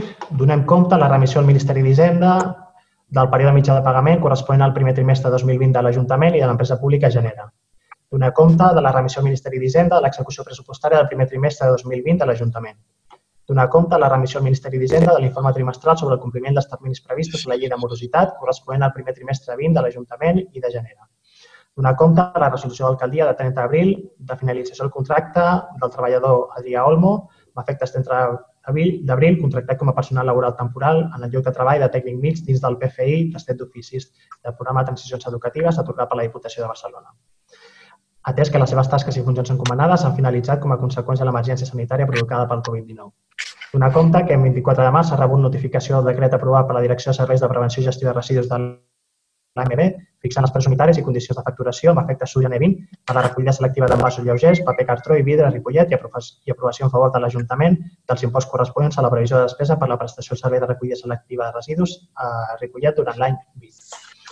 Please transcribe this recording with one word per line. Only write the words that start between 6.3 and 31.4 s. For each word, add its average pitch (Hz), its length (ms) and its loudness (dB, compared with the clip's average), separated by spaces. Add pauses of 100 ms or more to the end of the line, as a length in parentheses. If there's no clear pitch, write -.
i 156 80 4
de 131 60 2
l'empresa 123 340 0
pública 139 320 2
Genera. 110 300 -2 (680)
Donar 131 240 0
compte 165 400 6
de 160 80 4
la 131 140 2
remissió 131 260 -2
al 135 60 2
Ministeri 131 340 -4
d'Hisenda 170 380 2
de 139 80 2
l'execució - 400 -6
pressupostària - 500 -2
del 139 140 2
primer 131 180 0
trimestre 135 380 -2
de 127 80 4
dos 120 100 -6
mil 127 160 -6
vint 160 160 0
de 143 80 0
l'Ajuntament. 113 540 -4 (680)
Donar 139 240 2
compte 170 240 4
de 160 80 4
la 139 80 4
remissió 131 300 0
al 135 80 0
Ministeri 131 340 -2
d'Hisenda 165 320 4
de 143 80 4
l'informe 131 320 0
trimestral 131 460 0
sobre 139 160 0
el 123 80 -6
compliment 123 340 -4
dels 135 140 -2
terminis 131 340 -10
previstos 160 400 -6
a 127 60 -6
la 123 100 -2
llei 131 80 -4
de 123 80 -4
morositat 123 640 -2
corresponent 131 480 -2
al 135 80 -4
primer 127 180 -10
trimestre 127 460 -10
vint 160 180 0
de 131 80 0
l'Ajuntament 123 640 -4
i 127 160 -16
de 123 80 -4
Genera. 117 340 -12 (720)
Donar 131 180 4
compte 165 380 6
de 170 80 0
la 139 80 4
resolució 127 380 -4
d'alcaldia 131 420 0
de - 80 0
trenta 131 240 -4
d'abril 160 320 2 (240)
de 127 180 -12
finalització 127 520 -6
del 135 40 -6
contracte 160 540 -2 (320)
del 127 160 -4
treballador 127 640 0
Adrià 123 320 -2
Olmo 175 240 4 (380)
amb 127 100 -10
efectes 135 300 -6
trenta 131 260 -2 (480)
d'abril, 156 240 0 (180)
d'abril, 147 320 4
contractat 131 400 -2
com 139 120 0
a - 40 -2
personal 131 320 -2
laboral 123 280 0
temporal 131 460 0 (140)
en 120 80 -12
el 120 80 -8
lloc 131 160 -2